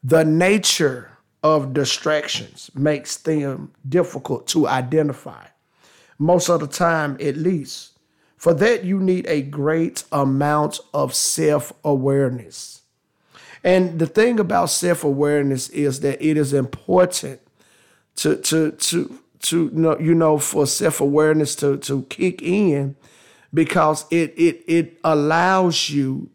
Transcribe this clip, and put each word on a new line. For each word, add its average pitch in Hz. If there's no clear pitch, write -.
The 160
nature 160
of 147
distractions -
makes 143
them 143
difficult 139
to 156
identify, 131
most 170
of 170
the 151
time 156
at 143
least. 160
For 170
that, 208
you 190
need 185
a 151
great 147
amount 147
of 139
self-awareness. 139
And 180
the 160
thing 220
about 180
self-awareness 147
is 139
that 139
it 151
is 139
important 147
to, 156
to, 156
to, -
to, 165
you -
know, 160
you 170
know, 156
for 143
self-awareness 151
to, 143
to 139
kick 180
in, 151
because 156
it, 165
it, 165
it 165
allows 165
you 139